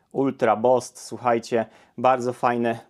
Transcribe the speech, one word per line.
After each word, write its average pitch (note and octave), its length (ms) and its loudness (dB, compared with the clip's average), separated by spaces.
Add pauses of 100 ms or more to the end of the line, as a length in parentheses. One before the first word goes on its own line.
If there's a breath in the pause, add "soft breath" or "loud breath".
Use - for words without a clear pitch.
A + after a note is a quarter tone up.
(120)
Ultra C3 440 0
Bost, A#2+ 440 0
słuchajcie, A#2 680 -2 (320 soft breath)
bardzo B2 360 2
fajne A#2+ 460 -2 (100)